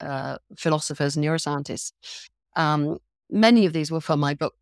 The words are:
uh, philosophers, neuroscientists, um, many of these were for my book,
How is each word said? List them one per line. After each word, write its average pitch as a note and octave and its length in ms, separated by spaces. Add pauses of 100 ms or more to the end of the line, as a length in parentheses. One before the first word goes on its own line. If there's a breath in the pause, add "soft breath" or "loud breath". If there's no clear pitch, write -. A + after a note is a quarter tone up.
uh, C3+ 380 (180)
philosophers, D3+ 600
neuroscientists, D3+ 760 (640 loud breath)
um, D3+ 440 (320)
many A3 360
of D#3+ 60
these D#3 180
were D#3+ 100
for D#3 160
my C#3+ 180
book, D3 280